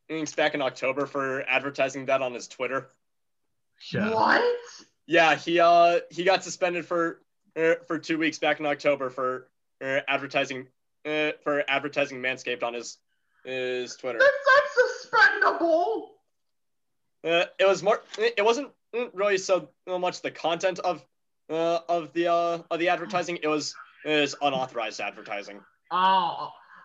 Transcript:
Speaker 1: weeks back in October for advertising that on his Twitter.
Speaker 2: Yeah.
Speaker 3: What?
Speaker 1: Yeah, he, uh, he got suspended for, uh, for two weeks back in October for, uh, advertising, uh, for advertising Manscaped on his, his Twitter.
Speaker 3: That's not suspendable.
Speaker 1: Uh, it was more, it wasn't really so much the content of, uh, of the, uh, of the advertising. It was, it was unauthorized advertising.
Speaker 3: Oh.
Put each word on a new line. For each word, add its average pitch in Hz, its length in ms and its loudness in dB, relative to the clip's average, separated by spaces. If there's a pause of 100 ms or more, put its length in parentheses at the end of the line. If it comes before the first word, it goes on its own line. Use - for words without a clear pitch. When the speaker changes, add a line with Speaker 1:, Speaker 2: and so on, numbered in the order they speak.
Speaker 1:
weeks 156 240 -8
back 151 220 0
in 147 60 -2
October 135 440 -2
for 135 420 -4
advertising 135 600 -2
that 135 140 0
on 123 120 -4
his 110 140 -10
Twitter. 131 400 -6 (1040)
Speaker 2:
Yeah. 220 180 -2
Speaker 3:
What? - 320 2 (640)
Speaker 1:
Yeah, 160 300 6
he, 170 240 0
uh, 170 400 6 (100)
he 170 140 -6
got 185 200 4
suspended 175 420 -4
for, 165 360 -4 (340)
uh, 165 200 4 (120)
for 160 120 -4
two 160 180 -4
weeks 156 220 0
back 151 200 2
in 156 60 -4
October 143 460 0
for, 127 380 -6 (340)
uh, 135 240 -2
advertising, 135 600 -4 (380)
uh, 151 260 -2 (120)
for 147 240 0
advertising 139 540 -2
Manscaped 123 420 -6
on 120 100 -4
his, 117 240 -12 (480)
his 127 520 -6
Twitter. 123 220 -4
Speaker 3:
That's 539 920 2
not 427 500 4
suspendable. 339 400 2 (1200)
Speaker 1:
Uh, 170 220 2 (140)
it 190 80 6
was 175 160 2
more, 214 180 2 (160)
it 220 260 0
wasn't 240 280 2 (420)
really 196 240 0
so 180 320 0 (180)
much 180 360 -4
the 185 80 -6
content 175 480 -2
of, 175 260 -4 (460)
uh, 165 360 0
of 170 260 -2
the, 170 140 0
uh, 170 320 0 (120)
of 165 80 -2
the 175 100 0
advertising. 175 540 -2
It 151 40 -2
was, 151 280 -2 (300)
it 151 160 2
was 139 200 -2
unauthorized 127 580 -2
advertising. 101 600 -10 (320)
Speaker 3:
Oh. 180 580 0 (360)